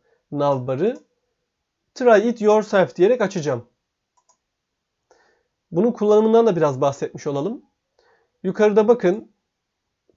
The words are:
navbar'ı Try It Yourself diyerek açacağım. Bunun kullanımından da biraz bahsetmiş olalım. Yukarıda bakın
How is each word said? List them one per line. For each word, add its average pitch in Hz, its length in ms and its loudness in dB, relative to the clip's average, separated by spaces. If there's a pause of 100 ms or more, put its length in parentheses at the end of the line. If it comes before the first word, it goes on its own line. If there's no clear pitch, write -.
(320)
navbar'ı 143 640 -4 (1000)
Try 233 340 2
It 233 120 -6
Yourself 208 560 0
diyerek 226 240 2
açacağım. 151 460 -6 (2000)
Bunun 214 220 -2
kullanımından 220 540 2
da 190 100 2
biraz 143 240 0
bahsetmiş 139 460 -4
olalım. 156 360 -6 (800)
Yukarıda 208 460 0
bakın 214 440 -2 (840)